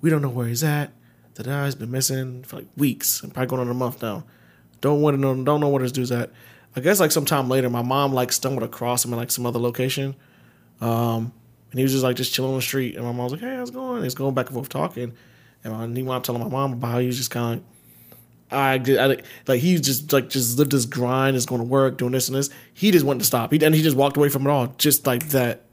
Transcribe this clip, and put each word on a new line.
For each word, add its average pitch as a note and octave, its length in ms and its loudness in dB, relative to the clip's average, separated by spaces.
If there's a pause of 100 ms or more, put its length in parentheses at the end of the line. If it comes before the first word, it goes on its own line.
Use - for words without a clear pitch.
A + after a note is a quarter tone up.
"We E3 100 2
don't D3+ 120 2
know C#3+ 60 0
where A#2+ 180 -2
he's A#2+ 180 -2
at. D3 280 0 (420)
Da-da, C#3 300 -4
he's C#3 100 -2
been A#2 160 -10
missing C3 520 -4
for, - 140 -16
like, - 100 -14 (100)
weeks - 460 -2
and - 100 -14
probably B2+ 160 -2
going B2+ 140 -2
on B2 60 -2
a B2 60 -2
month B2+ 280 -4
now. G2+ 220 -6 (560)
Don't D3 200 2
wanna D3 180 4
know, C3+ 160 2 (100)
don't D3 160 2
know D3 80 2
where C#3 140 2
this B2+ 100 -2
dude's B2 200 -2
at." A#2+ 180 -2 (460)
I B2+ 40 -6
guess, F#3 200 4
like, D#3+ 120 4
some D3+ 120 0
time C3+ 240 0
later, B2+ 220 2
my A#2+ 120 -2
mom, C3+ 300 2
like, B2 200 0
stumbled C3 300 -2
across A#2+ 420 -2
him A#2+ 80 -6
in, A#2 60 -4
like, A#2 120 -6
some B2 160 -4
other A#2+ 120 -2
location. B2+ 560 -2 (680)
Um, A#2 520 0 (380)
and A#2+ 80 -8
he B2+ 40 2
was C3+ 100 2
just, C3 120 2
like, B2+ 120 2
just B2+ 160 -4
chilling C3 200 -2
on C3 60 -2
the B2 40 -2
street. C3 340 -4
And A#2+ 80 -8
my A#2+ 80 -4
mom B2 120 -4
was B2 80 -4
like, D#3+ 80 -8
"Hey, B3+ 160 -8
how's B3 140 -8
it B3 40 -18
going?" B3+ 300 -6
He's B2+ 100 -4
going C#3 200 -2
back B2+ 120 0
and C#3 80 -14
forth B2+ 140 -8
talking. B2 440 -6 (520)
And A2+ 80 -8
my, A#2 140 -8
meanwhile, B2+ 320 -4
I'm B2 40 -8
telling A#2+ 200 -4
my A2+ 60 -6
mom C3+ 260 -2
about A#2+ 180 -4
how A#2+ 60 0
he B2 80 2
was B2 120 -2
just B2+ 120 -6
kinda, A#2+ 180 -2
like, A2+ 140 -4 (920)
"I C3+ 260 4
did, B2+ 200 4
I, C3+ 180 4 (300)
like, B2+ 140 2
he F3 180 4
just, C3+ 340 0
like, B2+ 160 4
just A#2+ 300 -2
lived C#3+ 140 4
his B2+ 140 2
grind, C3 500 0
is A#2+ 100 0
going A#2+ 140 -4
to A#2 60 -4
work, C3+ 320 2
doing B2 140 -2
this C3 160 0
and C3 80 -4
this." C#3 140 -2 (220)
He G#3 180 2
just E3+ 140 6
wanted C3+ 160 0
to - 60 -6
stop. A#2+ 260 0
He, D#3 120 4
and D#3 100 6
he D#3 80 6
just D3+ 140 4
walked C#3 200 4
away C#3+ 120 6
from C#3 180 0
it C#3 40 4
all, C3+ 280 2
just D3 280 2
like B2 240 0
that. B2+ 320 2 (100)